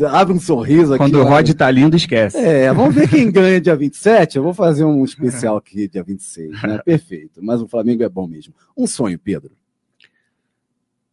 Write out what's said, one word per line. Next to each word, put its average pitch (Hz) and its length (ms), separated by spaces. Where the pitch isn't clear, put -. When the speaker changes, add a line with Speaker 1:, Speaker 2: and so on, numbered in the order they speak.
Speaker 1:
abre 170 280
um 180 60
sorriso 143 540
aqui, 131 100
Speaker 2:
Quando 139 160
o 135 40
Speaker 1:
né? 123 60
Speaker 2:
Rod 147 240
tá 147 180
lindo, 143 240
esquece. 117 420
Speaker 1:
É, 156 360
vamos 269 220
ver 294 140
quem 247 220
ganha 185 280
dia 170 160
vinte 139 200
e - 20
sete. 202 400
Eu 135 60
vou 175 100
fazer 165 300
um 147 200
especial 123 540
aqui 101 300
dia 92 160
vinte 95 180
e - 20
seis, 80 280
né? 107 200
Speaker 2:
<laughs> - 40
Speaker 1:
Perfeito. 87 580
Mas 117 180
o 110 60
Flamengo 117 360
é 107 60
bom 92 180
mesmo. 78 260
Um 254 100
sonho, 95 320
Pedro. 76 320